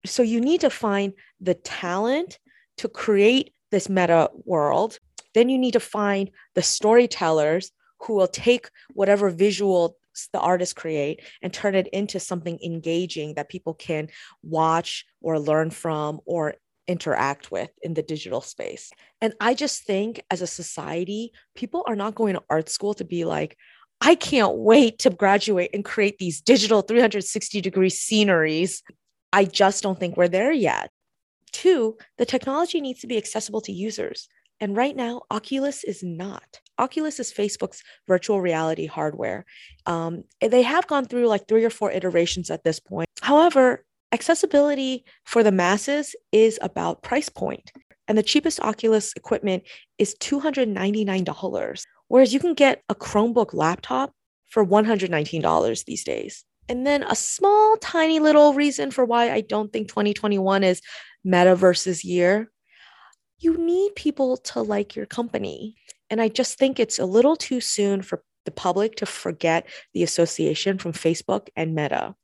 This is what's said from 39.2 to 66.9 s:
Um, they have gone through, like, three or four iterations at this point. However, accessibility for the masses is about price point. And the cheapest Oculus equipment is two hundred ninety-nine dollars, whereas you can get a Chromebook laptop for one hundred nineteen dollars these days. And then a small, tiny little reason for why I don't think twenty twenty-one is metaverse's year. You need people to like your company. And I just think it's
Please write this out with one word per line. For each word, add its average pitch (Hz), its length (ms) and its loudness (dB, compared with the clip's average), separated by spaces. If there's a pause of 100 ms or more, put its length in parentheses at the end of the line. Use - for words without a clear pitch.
Um, 165 380 -6 (160)
they 233 220 4
have 311 240 0
gone 277 180 -2
through, 240 240 0
like, 208 180 0
three 226 180 4
or 226 60 2
four 214 200 -4
iterations 175 600 -2
at 160 140 -8
this 160 160 -2
point. 170 280 -8 (120)
However, 285 640 4 (280)
accessibility 285 920 0 (200)
for - 180 2
the 214 100 6
masses 202 600 0 (180)
is 220 300 4
about 170 400 -6
price 294 260 -4
point. - 440 -10 (340)
And 214 100 2
the 220 60 4
cheapest 302 380 0
Oculus 220 560 0
equipment 190 480 -2 (340)
is - 160 0
two - 260 -4
hundred 277 280 0
ninety-nine 196 560 -2
dollars, - 600 -6 (240)
whereas 247 240 8
you 269 80 0
can 349 140 0
get - 340 4
a 208 60 -2
Chromebook 226 580 0
laptop 214 600 -2 (360)
for 214 160 2
one 208 220 4
hundred 190 240 0
nineteen 160 320 -2
dollars 85 420 0
these - 200 -10
days. - 400 -8 (260)
And 247 160 -4
then 285 160 2
a - 120 -4
small, 427 600 4
tiny 320 420 0
little 302 360 8
reason 285 360 0
for 254 140 2
why 233 260 2
I 220 120 -2
don't 214 300 -4
think 214 160 -6
twenty 208 260 0
twenty-one 196 500 2
is 180 160 2 (460)
metaverse's 180 760 4
year. 180 480 0 (880)
You 330 180 2
need 359 360 0
people 269 440 -2
to - 240 -6
like 208 340 -4
your 202 100 -8
company. - 720 -8 (340)
And 220 120 0
I 220 60 2
just 247 300 -2
think 269 220 2
it's 220 180 -2